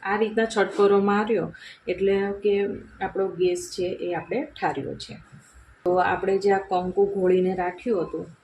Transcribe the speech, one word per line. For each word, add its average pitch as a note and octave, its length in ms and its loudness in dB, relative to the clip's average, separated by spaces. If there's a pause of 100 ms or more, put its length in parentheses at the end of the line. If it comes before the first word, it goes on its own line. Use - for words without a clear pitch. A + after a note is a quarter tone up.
આ G3 140 -2
રીતના A3 280 2
છટકરો G3+ 540 4
માર્યો G3+ 540 0 (340)
એટલે G3 440 0
કે G3+ 340 0 (360)
આપણો F#3+ 260 -2
ગેસ F3 460 -2
છે F#3 100 -4
એ F3 300 -4
આપણે F#3+ 320 -4
ઠાર્યો C#3+ 500 -6
છે. - 220 -14 (680)
તો F3+ 120 2
આપણે F#3 420 2
જે G3 140 2
આ G3 60 4
કંકુ F#3 480 0
ઘોળીને F#3 500 2
રાખ્યું F3+ 480 -2
હતું E3 400 -10